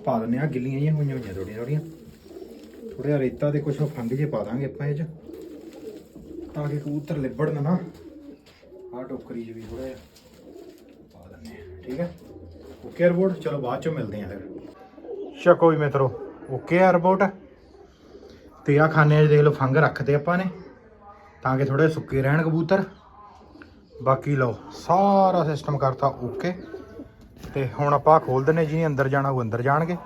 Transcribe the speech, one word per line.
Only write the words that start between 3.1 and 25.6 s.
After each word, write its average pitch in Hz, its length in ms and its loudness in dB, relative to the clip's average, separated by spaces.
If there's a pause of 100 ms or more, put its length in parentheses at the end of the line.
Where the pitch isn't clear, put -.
ਰੇਤਾ 131 320 -2
ਤੇ 143 100 0
ਕੁਛ 143 200 -4
ਉਹ 123 60 2
ਫੰਗ 117 240 -6
ਜਿਹੇ 139 200 -2
ਪਾ 107 140 -4
ਦਾਂਗੇ 123 200 -4
ਆਪਾਂ 139 220 -8
ਇਹ 147 80 -2
'ਚ, 160 80 -6 (1500)
ਤਾਂ 147 140 -4
ਕਿ 143 100 -4
ਕਬੂਤਰ 147 380 -6
ਲਿਬੜਨ 143 460 -2
ਨਾ। 170 160 2 (1160)
ਆਹ 127 100 -12
ਟੋਕਰੀ 117 400 -12
'ਚ 113 60 -14
ਵੀ 113 200 -14
ਥੋੜ੍ਹਾ 127 160 -10
ਜਿਹਾ 131 120 -12 (1120)
ਪਾ - 160 -20
ਦਿੰਦੇ - 220 -18
ਆ, - 340 -18
ਠੀਕ 131 160 -8
ਆ? 175 80 -2 (760)
ਓਕੇ 175 240 2
ਰਿਪੋਰਟ। 175 300 2
ਚਲੋ 143 220 -4
ਬਾਅਦ 127 200 -4
'ਚੋਂ 160 120 -4
ਮਿਲਦੇ 107 300 -6
ਆ 92 60 -8
ਫਿਰ। - 200 -12 (960)
ਛਕੋ 170 260 8
ਵੀ 156 60 2
ਮਿੱਤਰੋ, 143 300 2 (440)
ਓਕੇ 143 320 0
ਆ 185 100 6
ਰਿਪੋਰਟ। 190 380 4 (1400)
ਤੇ 143 120 4
ਆਹ 156 100 6
ਖਾਨਿਆਂ 151 360 6
'ਚ 151 40 6
ਦੇਖ 147 120 8
ਲਓ 147 120 6
ਫੰਗ 135 240 0
ਰੱਖਦੇ 139 380 2
ਆਪਾਂ 170 240 2
ਨੇ, 190 60 0 (1000)
ਤਾਂ 131 160 0
ਕਿ 139 60 2
ਥੋੜ੍ਹੇ 139 240 4
ਸੁੱਕੇ 135 340 -2
ਰਹਿਣ 147 200 2
ਕਬੂਤਰ। 165 400 2 (1200)
ਬਾਕੀ 135 340 2
ਲਓ 123 220 0 (220)
ਸਾਰਾ 190 640 4
ਸਿਸਟਮ 147 340 -4